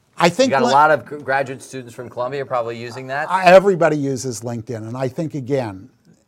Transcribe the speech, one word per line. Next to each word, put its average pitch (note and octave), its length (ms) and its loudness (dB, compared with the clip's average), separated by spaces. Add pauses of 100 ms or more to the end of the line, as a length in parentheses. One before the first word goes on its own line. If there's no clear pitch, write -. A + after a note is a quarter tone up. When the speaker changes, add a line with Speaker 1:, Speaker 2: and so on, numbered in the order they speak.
(180)
Speaker 1:
I F3 120 2
think B3+ 200 0
Speaker 2:
You - 60 -2
got C3 80 2
a - 20 2
Speaker 1:
Lin- C3 80 2
Speaker 2:
lot D3+ 180 6
of D3 140 0
gr-, D3 120 -12
graduate C3+ 440 -4
students B2 320 -14
from A#2+ 160 -14
Columbia C3 380 -6
probably A#2+ 340 -6
using A#2+ 260 -12
that. C#3+ 220 -6
Speaker 1:
I, F#3 160 0
everybody F3 520 6
uses C3 440 -4
LinkedIn, A2+ 460 -8
and A#2 100 -10
I C3+ 120 -2
think, D#3 260 -6
again, A#2 540 -6 (380)